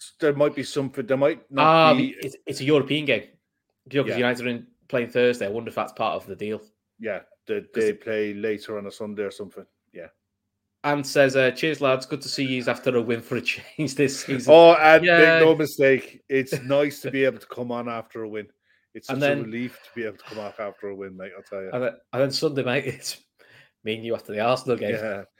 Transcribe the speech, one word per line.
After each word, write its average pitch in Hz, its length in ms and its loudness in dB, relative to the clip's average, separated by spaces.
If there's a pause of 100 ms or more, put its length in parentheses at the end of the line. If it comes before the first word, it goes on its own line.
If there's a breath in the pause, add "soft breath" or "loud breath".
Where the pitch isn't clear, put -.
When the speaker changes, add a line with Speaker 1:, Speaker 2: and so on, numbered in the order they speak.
(180)
Speaker 1:
there 151 160 0
might 147 200 0
be 139 80 -8
something, 135 440 -6
there 131 100 0
might 143 340 -2
not 139 140 2
Speaker 2:
Ah, 160 300 6
Speaker 1:
be 127 260 -2
Speaker 2:
it's, 135 160 -10 (100)
it's 139 140 -8
a 135 40 -8
European 143 400 0
game. 123 240 -2 (640)
You 135 100 -4
know, - 40 2
'cause 107 60 -6
Speaker 1:
Yeah. - 80 -4
Speaker 2:
United 123 280 -2
are - 20 -4
in, 120 180 -8 (220)
playing 120 220 -4
Thursday. 123 360 0
I 117 40 -6
wonder 113 180 -8
if 107 60 -14
that's - 180 -6
part 110 240 -4
of - 100 -10
the 95 100 -12
deal. 104 240 -8 (380)
Speaker 1:
Yeah, 104 220 -8 (260)
they, 104 160 -4
Speaker 2:
'Cause 113 220 -4
Speaker 1:
they 107 100 0
play 107 400 -6
later 107 420 -6
on 101 100 -10
a 98 40 -14
Sunday 104 320 -10
or 98 80 -6
something. 95 340 -16 (280)
Yeah. - 160 -18 (760)
Speaker 2:
Anne 147 200 0
says, 139 320 2
uh, 131 140 4
"Cheers, 151 300 -4
lads. 131 260 0
Good 143 160 -8
to 139 60 -14
see 139 160 -6
yous 127 240 -4
after 123 280 -2
a 117 60 0
win 113 200 -4
for 127 140 -6
a 113 40 -4
<laughs> - 360 -10
change 143 180 -4
this 135 260 0
season." 131 340 2
Speaker 1:
Oh, 170 200 12
and 160 300 8
Speaker 2:
Yeah. 175 140 6 (200)
Speaker 1:
make 160 80 8
no 160 100 6
mistake, 139 720 0
it's 135 240 -2
Speaker 2:
<laughs> 139 100 -4
Speaker 1:
nice 139 380 -2
to 135 100 -10
be 135 140 0
able 127 140 0
to - 80 -20
come 123 260 -10
on 120 160 -8
after 117 340 -12
a 110 60 -10
win. 104 200 -10 (460)
It's 113 120 -20
such 131 80 -6
Speaker 2:
And 135 80 -4
then 143 160 2
Speaker 1:
a 117 40 -6
relief 117 420 -10
to - 100 -20
be 117 100 -8
able 104 140 -10
to - 60 -20
come 107 160 -16
off 101 200 -12
after 101 280 -12
a 101 60 -10
win, 95 220 -14
mate, 92 200 -16
I'll 98 60 -20
tell 98 200 -12
you. 95 100 -12
Speaker 2:
And 127 120 -6
then, 120 80 -4 (200)
and 123 100 -2
then 139 100 -2
Sunday, 139 320 -2
mate, 127 220 -2
<laughs> 131 80 -8
it's - 240 -14 (640 soft breath)
me 110 100 -4
and 113 100 -12
you 117 100 -4
after 110 180 -10
the 104 80 -4
Arsenal 123 360 -2
game. 113 200 -4
Speaker 1:
Yeah. 104 280 -8 (160)